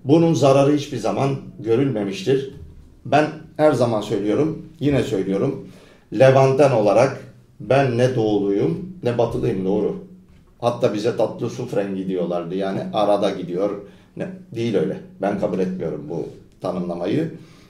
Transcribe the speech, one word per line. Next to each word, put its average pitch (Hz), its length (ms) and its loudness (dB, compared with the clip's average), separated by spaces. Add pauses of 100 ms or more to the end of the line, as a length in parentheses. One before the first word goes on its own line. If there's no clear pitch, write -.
Bunun 165 300 4
zararı 139 420 6
hiçbir 135 220 -6
zaman 113 380 0 (240)
görülmemiştir. 110 920 0 (520)
Ben 147 220 2 (300)
her 151 140 6
zaman 117 300 0
söylüyorum, 107 640 -2 (140)
yine 131 240 2
söylüyorum. 95 640 -2 (520)
Levanten 135 520 6
olarak 110 460 4 (420)
ben 123 380 0
ne 123 180 2
doğuluyum 107 880 0
ne 120 140 0
batılıyım, 113 480 0
doğru. - 380 0 (560)
Hatta 120 340 0
bize 110 240 -2
tatlı 113 320 -4
su - 160 -8
frengi 95 420 -4
diyorlardı. 87 480 -4
Yani 98 260 -4 (120)
arada 101 360 2
gidiyor. 90 520 -4 (360)
Ne, 92 100 -8 (280)
değil 113 200 -2
öyle. 92 220 0 (240)
Ben 101 180 -2
kabul 92 200 -2
etmiyorum 82 500 -4
bu 82 180 -6 (340)
tanımlamayı. 92 720 -4 (380)